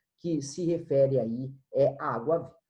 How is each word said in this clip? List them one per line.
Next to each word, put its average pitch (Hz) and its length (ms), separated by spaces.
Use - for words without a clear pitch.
que 160 220
se 175 240
refere 139 520
aí 120 340
é 135 260
à 143 160
água 139 240
viva - 180